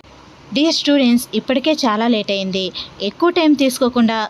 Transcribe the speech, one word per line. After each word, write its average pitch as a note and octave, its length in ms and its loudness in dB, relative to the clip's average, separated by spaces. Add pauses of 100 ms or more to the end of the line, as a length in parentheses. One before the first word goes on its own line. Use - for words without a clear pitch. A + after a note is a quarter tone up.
(540)
"డియర్ D#4 220 0
స్టూడెంట్స్, B3+ 600 2
ఇప్పటికే C4 360 -2
చాలా A#3 360 0
లేట్ G#3+ 240 0
అయింది. F#3+ 400 -4 (300)
ఎక్కువ G#3 280 -2
టైం E4+ 240 4
తీసుకోకుండా A#3+ 760 0